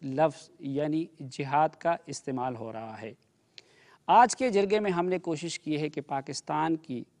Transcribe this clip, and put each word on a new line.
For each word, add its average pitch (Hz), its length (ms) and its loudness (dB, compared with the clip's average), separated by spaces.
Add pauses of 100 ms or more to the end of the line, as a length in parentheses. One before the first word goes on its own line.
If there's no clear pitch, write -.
لفظ 143 560 -2
یعنی 151 460 -4 (260)
جہاد 147 380 0
کا 165 280 -2 (100)
استعمال 131 500 -6
ہو 113 160 -10
رہا 110 300 -12
ہے۔ 110 100 -12 (960)
آج 220 280 8
کے 254 140 0
جرگے 202 300 4
میں 202 100 0
ہم 175 160 0
نے 185 120 0
کوشش 165 420 -6
کی 151 200 -2
ہے 151 80 -2
کہ 151 120 -8
پاکستان 151 760 -4
کی 127 280 -10 (160)